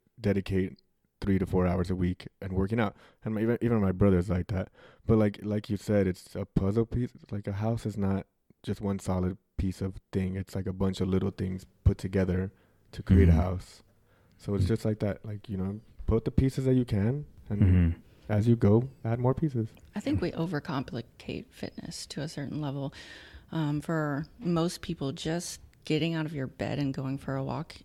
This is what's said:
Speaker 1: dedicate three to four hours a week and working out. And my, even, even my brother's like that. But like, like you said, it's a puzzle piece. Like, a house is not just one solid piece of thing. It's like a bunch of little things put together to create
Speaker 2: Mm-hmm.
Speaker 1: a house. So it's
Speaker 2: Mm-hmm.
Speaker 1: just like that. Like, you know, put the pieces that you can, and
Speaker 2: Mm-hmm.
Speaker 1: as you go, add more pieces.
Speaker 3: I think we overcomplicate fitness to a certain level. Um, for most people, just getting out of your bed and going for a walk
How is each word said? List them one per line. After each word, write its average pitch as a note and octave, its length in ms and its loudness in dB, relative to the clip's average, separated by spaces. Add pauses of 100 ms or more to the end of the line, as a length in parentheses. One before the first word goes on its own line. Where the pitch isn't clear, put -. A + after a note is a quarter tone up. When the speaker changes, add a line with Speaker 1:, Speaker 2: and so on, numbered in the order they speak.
(220)
Speaker 1:
dedicate F#2+ 560 2 (420)
three F#2+ 200 4
to - 80 0
four F#2 180 4
hours F2+ 240 2
a F#2 60 0
week F2+ 320 -2 (160)
and F#2+ 100 -8
working G2 260 0
out. G#2+ 160 0 (300)
And A2 80 -2
my, G#2+ 80 0
even, A2+ 200 2
even A#2 200 4
my F#2+ 100 4
brother's F#2 380 4
like F2+ 180 0
that. F#2 220 -4 (380)
But A2+ 100 6
like, G#2 240 2
like G#2+ 260 -4
you G#2 80 -2
said, G2+ 300 2
it's - 300 -4
a G2 100 -6
puzzle G#2+ 400 2
piece. A#2+ 240 -2 (220)
Like, G2+ 160 -6
a G2+ 60 -4
house A2 340 -2
is G#2 100 -6
not G2 300 0 (340)
just G#2 200 -6
one G2 180 -2
solid F#2 360 -2 (220)
piece F#2 240 -2
of F#2+ 140 -4 (160)
thing. F#2+ 240 -2
It's F#2+ 200 -8
like G2 120 -4
a F#2 60 -4
bunch F#2+ 280 -2
of F#2 60 0
little F#2+ 240 2
things F#2 340 -6 (180)
put G2 140 4
together F#2+ 540 -2 (400)
to - 100 -14
create F#2 280 6
Speaker 2:
Mm-hmm. E2 100 8
Speaker 1:
a - 20 4
house. F2+ 400 -4 (560)
So - 160 -6
it's G2 120 2
Speaker 2:
Mm-hmm. G#2 80 2
Speaker 1:
just A2 120 -2
like G#2+ 140 0
that. G2+ 260 -2
Like, G#2+ 240 -12
you G2 80 -4
know, G2 220 -4 (260)
put A2+ 180 0
the - 80 -2
pieces C3 340 0
that B2+ 100 4
you B2 100 4
can, A#2 400 0 (240)
and G#2+ 120 2
Speaker 2:
Mm-hmm. F2+ 280 6 (400)
Speaker 1:
as G#2+ 180 2
you A#2+ 80 6
go, A2+ 320 4 (160)
add A#2 160 -2
more B2 140 2
pieces. B2+ 360 -2 (260)
Speaker 3:
I G#3+ 60 -6
think D4 200 -2
we F3 120 -2
overcomplicate D3 1160 -6
fitness - 580 -12
to - 140 -10
a D3 60 -6
certain D3 340 -8
level. C#3 320 -6 (580)
Um, D3 300 -2
for D3+ 460 -4 (120)
most F3 420 -2
people, C#3+ 320 -6
just E3+ 480 -6 (220)
getting D#3 300 0
out D#3 140 -4
of E3+ 80 -10
your C3 120 -6
bed - 300 -6
and C#3 160 -2
going C3+ 240 -6
for C3+ 180 -6
a C3+ 80 -4
walk C3+ 420 -8